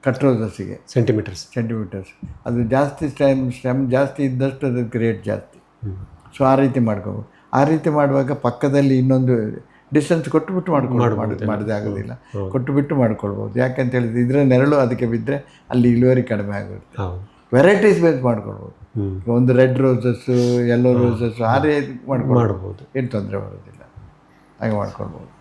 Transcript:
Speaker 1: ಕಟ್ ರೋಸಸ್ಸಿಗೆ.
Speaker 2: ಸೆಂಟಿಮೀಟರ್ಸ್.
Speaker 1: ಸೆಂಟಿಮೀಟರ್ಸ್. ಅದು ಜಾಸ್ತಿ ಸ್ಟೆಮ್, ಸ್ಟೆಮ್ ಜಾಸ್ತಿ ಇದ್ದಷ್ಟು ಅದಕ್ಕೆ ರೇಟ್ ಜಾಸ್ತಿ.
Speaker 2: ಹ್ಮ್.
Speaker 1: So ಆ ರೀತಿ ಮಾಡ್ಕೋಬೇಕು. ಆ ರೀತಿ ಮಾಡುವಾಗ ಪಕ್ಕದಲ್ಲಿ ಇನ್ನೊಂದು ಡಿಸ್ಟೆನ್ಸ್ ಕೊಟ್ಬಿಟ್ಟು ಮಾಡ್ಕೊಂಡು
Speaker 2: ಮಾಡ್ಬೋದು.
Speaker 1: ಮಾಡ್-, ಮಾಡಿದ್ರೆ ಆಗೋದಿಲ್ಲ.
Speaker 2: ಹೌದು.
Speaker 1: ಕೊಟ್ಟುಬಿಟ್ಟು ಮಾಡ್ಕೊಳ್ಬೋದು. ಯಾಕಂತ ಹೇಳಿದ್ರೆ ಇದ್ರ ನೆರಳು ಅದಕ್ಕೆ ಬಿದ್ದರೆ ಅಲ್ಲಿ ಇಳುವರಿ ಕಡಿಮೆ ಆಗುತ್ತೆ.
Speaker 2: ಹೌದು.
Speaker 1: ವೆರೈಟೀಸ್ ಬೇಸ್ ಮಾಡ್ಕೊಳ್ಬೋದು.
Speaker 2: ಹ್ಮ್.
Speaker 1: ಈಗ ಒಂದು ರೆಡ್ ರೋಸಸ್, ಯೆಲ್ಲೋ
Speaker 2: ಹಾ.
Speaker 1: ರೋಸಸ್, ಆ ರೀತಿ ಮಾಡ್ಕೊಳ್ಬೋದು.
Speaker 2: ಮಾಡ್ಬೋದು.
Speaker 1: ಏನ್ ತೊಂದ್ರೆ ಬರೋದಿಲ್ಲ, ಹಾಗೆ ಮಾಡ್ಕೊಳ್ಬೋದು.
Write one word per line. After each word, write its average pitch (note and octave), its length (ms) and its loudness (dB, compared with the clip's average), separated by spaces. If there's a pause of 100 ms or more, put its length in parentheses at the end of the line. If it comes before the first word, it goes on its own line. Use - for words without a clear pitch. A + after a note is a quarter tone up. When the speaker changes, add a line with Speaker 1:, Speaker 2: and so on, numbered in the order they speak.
Speaker 1:
ಕಟ್ C3+ 200 0
ರೋಸಸ್ಸಿಗೆ. G#2+ 560 -2 (120)
Speaker 2:
ಸೆಂಟಿಮೀಟರ್ಸ್. G#2+ 500 0
Speaker 1:
ಸೆಂಟಿಮೀಟರ್ಸ್. A2 920 -8 (100)
ಅದು A#2+ 160 -2
ಜಾಸ್ತಿ C#3 460 -2
ಸ್ಟೆಮ್, C3 440 0
ಸ್ಟೆಮ್ B2+ 380 -2
ಜಾಸ್ತಿ C#3 320 0
ಇದ್ದಷ್ಟು C3+ 440 -2
ಅದಕ್ಕೆ B2 320 -2
ರೇಟ್ A2 260 -2
ಜಾಸ್ತಿ. - 640 -10
Speaker 2:
ಹ್ಮ್. F#2+ 180 -12 (320)
Speaker 1:
So C#3 60 2
ಆ C3 100 6
ರೀತಿ C3+ 260 2
ಮಾಡ್ಕೋಬೇಕು. G#2 500 -2 (240)
ಆ C3+ 100 4
ರೀತಿ D#3 260 2
ಮಾಡುವಾಗ C#3 420 2
ಪಕ್ಕದಲ್ಲಿ C3+ 680 2
ಇನ್ನೊಂದು B2+ 680 0 (300)
ಡಿಸ್ಟೆನ್ಸ್ D#3+ 340 0
ಕೊಟ್ಬಿಟ್ಟು F3 440 -2
ಮಾಡ್ಕೊಂಡು B2+ 300 2
Speaker 2:
ಮಾಡ್ಬೋದು. A2 260 0
Speaker 1:
ಮಾಡ್-, G#2+ 180 -6
ಮಾಡಿದ್ರೆ G#2+ 280 -4
ಆಗೋದಿಲ್ಲ. G#2 380 -6
Speaker 2:
ಹೌದು. G2+ 380 -10
Speaker 1:
ಕೊಟ್ಟುಬಿಟ್ಟು C#3 460 -2
ಮಾಡ್ಕೊಳ್ಬೋದು. G#2 640 -2
ಯಾಕಂತ B2+ 340 0
ಹೇಳಿದ್ರೆ A#2+ 280 -2
ಇದ್ರ B2+ 180 2
ನೆರಳು C#3 380 4
ಅದಕ್ಕೆ B2+ 300 0
ಬಿದ್ದರೆ A#2 640 -6
ಅಲ್ಲಿ B2 200 4
ಇಳುವರಿ B2 320 4
ಕಡಿಮೆ G2+ 340 -4
ಆಗುತ್ತೆ. G2 460 -10
Speaker 2:
ಹೌದು. F#2 280 -8 (220)
Speaker 1:
ವೆರೈಟೀಸ್ F3+ 500 6
ಬೇಸ್ D3+ 200 2
ಮಾಡ್ಕೊಳ್ಬೋದು. G#2+ 760 -6
Speaker 2:
ಹ್ಮ್. F#2+ 220 -6
Speaker 1:
ಈಗ A2+ 60 -8
ಒಂದು B2 240 4
ರೆಡ್ B2+ 260 4
ರೋಸಸ್, B2+ 520 0 (380)
ಯೆಲ್ಲೋ B2 260 4
Speaker 2:
ಹಾ. A#2+ 80 2
Speaker 1:
ರೋಸಸ್, A#2 380 0
ಆ A#2+ 220 2
ರೀತಿ C#3 460 -2
ಮಾಡ್ಕೊಳ್ಬೋದು. B2+ 320 2
Speaker 2:
ಮಾಡ್ಬೋದು. F#2+ 580 -4
Speaker 1:
ಏನ್ B2 120 -4
ತೊಂದ್ರೆ G2+ 280 -6
ಬರೋದಿಲ್ಲ, G2 440 -16 (800)
ಹಾಗೆ A2+ 140 -4
ಮಾಡ್ಕೊಳ್ಬೋದು. - 680 -10